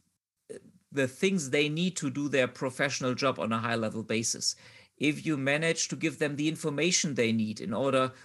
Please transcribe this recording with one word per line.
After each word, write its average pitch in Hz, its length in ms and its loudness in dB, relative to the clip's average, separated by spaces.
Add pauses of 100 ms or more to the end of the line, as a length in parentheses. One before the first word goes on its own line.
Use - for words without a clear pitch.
(920)
the 135 140 2
things 175 440 0
they 147 180 4
need 175 260 0
to - 140 -2
do 143 180 -2
their 127 220 4
professional 131 640 -2
job 131 260 0
on 110 140 0
a 113 60 0
high 117 160 0
level 110 280 -2
basis, - 540 -2 (400)
if 143 280 0
you 156 120 2
manage 151 500 0
to - 80 -6
give 135 240 -2
them 147 160 0
the 151 140 0
information 156 640 0
they 113 160 4
need 110 300 0
in - 120 -4
order 131 380 2 (140)